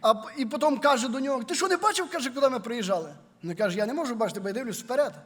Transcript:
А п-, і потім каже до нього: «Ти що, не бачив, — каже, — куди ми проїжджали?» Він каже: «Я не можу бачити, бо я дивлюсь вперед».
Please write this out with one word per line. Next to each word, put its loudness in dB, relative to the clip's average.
А 6
п-, -8
і -2
потім 2
каже 4
до -2
нього: -2
«Ти -6
що, 0
не 2
бачив, — 2
каже, — -2
куди 4
ми 0
проїжджали?» -2
Він -4
каже: 0
«Я 2
не -4
можу -2
бачити, -2
бо -4
я -4
дивлюсь -6
вперед». 0